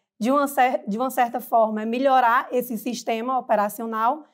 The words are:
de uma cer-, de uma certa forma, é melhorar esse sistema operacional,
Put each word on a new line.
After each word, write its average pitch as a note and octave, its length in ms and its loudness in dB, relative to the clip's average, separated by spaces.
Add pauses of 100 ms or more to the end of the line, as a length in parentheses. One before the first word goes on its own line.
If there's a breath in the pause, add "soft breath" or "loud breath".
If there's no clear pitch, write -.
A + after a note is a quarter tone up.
(200 soft breath)
de A3+ 100 0
uma C#4+ 160 2
cer-, C4 400 0
de G3+ 100 -4
uma B3+ 140 -2
certa B3 300 -2
forma, A3 420 0
é - 20 -4
melhorar B3 680 2
esse B3 260 -2
sistema A#3+ 580 -4
operacional, A3+ 840 0 (120)